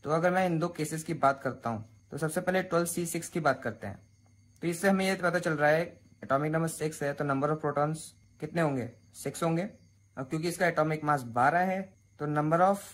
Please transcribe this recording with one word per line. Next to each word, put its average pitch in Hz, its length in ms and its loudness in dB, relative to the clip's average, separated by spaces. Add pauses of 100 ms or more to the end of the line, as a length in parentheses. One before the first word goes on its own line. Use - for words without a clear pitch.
तो 143 60 -6
अगर 165 220 2
मैं 185 140 2
इन 165 140 2
दो 170 80 0
cases 160 360 -6
की 165 100 -4
बात 135 300 2
करता 123 260 -4
हूँ 110 160 -6 (260)
तो 143 60 -8
सबसे 160 240 -2
पहले 185 220 0
ट्वेल्व 170 220 0
सी 170 200 -4
सिक्स 165 240 -6
की 175 100 -4
बात 143 240 2
करते 107 240 -8
हैं। 98 120 -10 (600)
तो 165 60 -2
इससे 175 220 2
हमें 190 160 4
ये 190 100 2
पता 175 240 0
चल 175 140 0
रहा 147 160 4
है 160 300 2 (240)
Atomic 147 280 0
number 160 160 0
six 156 360 -4
है 143 100 0
तो 147 120 -4
number 143 240 0
of 156 120 0
protons 147 380 0 (400)
कितने 165 220 -4
होंगे, 135 280 0 (240)
सिक्स - 300 -6
होंगे। 165 200 0 (540)
और 135 60 -8
क्योंकि 160 240 -4
इसका 170 200 0
atomic 156 360 0
mass 147 180 2 (140)
बारह 143 240 4
है 190 220 0 (380)
तो 147 60 -4
number 151 360 2
of 196 220 4 (100)